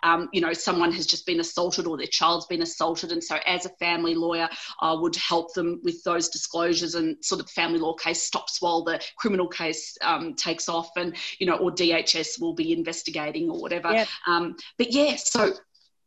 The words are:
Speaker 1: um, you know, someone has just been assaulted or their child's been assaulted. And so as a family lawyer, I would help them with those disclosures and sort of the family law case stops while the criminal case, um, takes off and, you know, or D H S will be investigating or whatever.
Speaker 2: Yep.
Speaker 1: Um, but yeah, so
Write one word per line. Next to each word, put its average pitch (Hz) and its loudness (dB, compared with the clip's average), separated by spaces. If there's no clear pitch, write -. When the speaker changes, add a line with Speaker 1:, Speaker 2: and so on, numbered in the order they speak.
Speaker 1:
um, 170 4
you 180 2
know, 165 2
someone 170 2
has 180 -2
just - 0
been 170 2
assaulted 175 0
or 160 -2
their 135 -4
child's 165 2
been 170 -4
assaulted. 165 -2
And 170 -4
so 156 -2
as 180 0
a 185 -6
family 170 0
lawyer, 165 0
I 160 4
would 165 0
help - 0
them 170 0
with 170 -2
those 170 2
disclosures 170 0
and 160 0
sort 190 0
of - -10
the - -18
family 170 0
law 160 0
case 170 -2
stops - -4
while 170 2
the 151 0
criminal 185 2
case, - -6
um, 160 0
takes 165 -2
off 165 -2
and, 175 -2
you 190 2
know, 165 4
or 180 2
D 170 2
H 165 2
S 160 -4
will 165 -2
be 165 0
investigating 165 -2
or 165 -4
whatever. 170 -2
Speaker 2:
Yep. 220 4
Speaker 1:
Um, 170 2
but 233 2
yeah, 285 4
so - 2